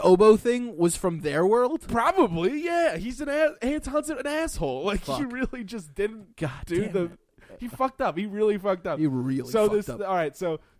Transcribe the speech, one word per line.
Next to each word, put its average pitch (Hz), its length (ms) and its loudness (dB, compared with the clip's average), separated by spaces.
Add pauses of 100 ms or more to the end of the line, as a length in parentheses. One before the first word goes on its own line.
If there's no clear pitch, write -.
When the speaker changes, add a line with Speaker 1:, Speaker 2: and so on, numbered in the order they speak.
Speaker 1:
oboe 208 340 8
thing 240 400 -2
was 170 180 2
from 170 260 -2
their 147 220 0
world? 240 440 2
Speaker 2:
Probably, 254 760 2
yeah. 339 340 0
He's 233 220 -8
an 285 100 -6
a-, 294 340 0
Anton's 294 480 -2
an 277 160 -6
asshole. 285 580 -4
Like, 202 180 -2
he - 80 -8 (120)
Speaker 1:
Fuck. 247 100 -6
Speaker 2:
really 254 300 -6
just 180 320 -12
didn't 208 400 -6
Speaker 1:
God 147 160 -6 (160)
Speaker 2:
do 175 160 -2
Speaker 1:
damn 214 100 -4
Speaker 2:
the 180 120 0
Speaker 1:
it. 170 60 -8 (480)
Speaker 2:
He 240 80 -10
fucked 262 320 -4
up. 196 160 -2
He 202 120 -4
really 208 320 0
fucked 190 260 -2
up. 151 140 -4
Speaker 1:
He 156 80 2
really 131 420 -2
Speaker 2:
So 214 140 2
Speaker 1:
fucked 214 100 2
Speaker 2:
this, 208 160 -2
Speaker 1:
up. - 120 -8
Speaker 2:
all 190 140 -2
right, 160 220 -2
so 165 220 -4 (200)